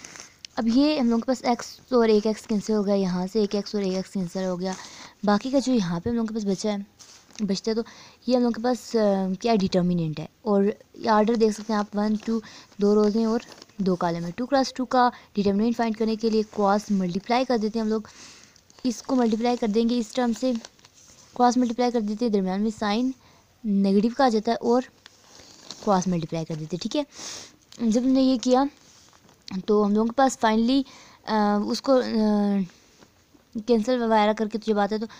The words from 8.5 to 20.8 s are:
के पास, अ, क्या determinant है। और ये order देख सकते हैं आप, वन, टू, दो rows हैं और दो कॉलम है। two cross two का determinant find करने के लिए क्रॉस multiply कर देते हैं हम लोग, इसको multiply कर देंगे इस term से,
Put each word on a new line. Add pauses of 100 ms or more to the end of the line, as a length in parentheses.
के
पास,
अ,
क्या
determinant
है। (160)
और (320)
ये
order
देख
सकते
हैं
आप,
वन,
टू, (380)
दो
rows
हैं
और (380)
दो
कॉलम
है।
two
cross
two
का (240)
determinant
find
करने
के
लिए
क्रॉस
multiply
कर
देते
हैं
हम
लोग, (800)
इसको
multiply
कर
देंगे
इस
term
से, (840)